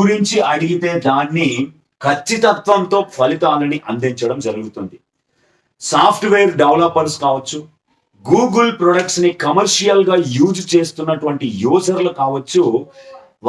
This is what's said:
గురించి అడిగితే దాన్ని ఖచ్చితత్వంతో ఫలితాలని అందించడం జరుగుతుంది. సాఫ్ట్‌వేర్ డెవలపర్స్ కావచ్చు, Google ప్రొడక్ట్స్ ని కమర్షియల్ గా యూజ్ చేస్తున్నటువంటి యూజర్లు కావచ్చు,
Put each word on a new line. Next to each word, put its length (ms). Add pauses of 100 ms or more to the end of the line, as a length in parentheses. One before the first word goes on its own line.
గురించి 400 (120)
అడిగితే 400 (140)
దాన్ని 420 (580)
ఖచ్చితత్వంతో 920 (180)
ఫలితాలని 640 (100)
అందించడం 560
జరుగుతుంది. 500 (960)
సాఫ్ట్‌వేర్ 600 (100)
డెవలపర్స్ 600
కావచ్చు, 340 (720)
Google 400 (100)
ప్రొడక్ట్స్ 440
ని 60 (140)
కమర్షియల్ 640
గా 60 (220)
యూజ్ 220 (140)
చేస్తున్నటువంటి 720 (180)
యూజర్లు 560
కావచ్చు, 440 (840)